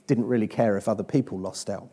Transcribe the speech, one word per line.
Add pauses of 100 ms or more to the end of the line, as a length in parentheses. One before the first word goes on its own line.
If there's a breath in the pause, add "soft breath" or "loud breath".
didn't
really
care
if
other
people
lost
out.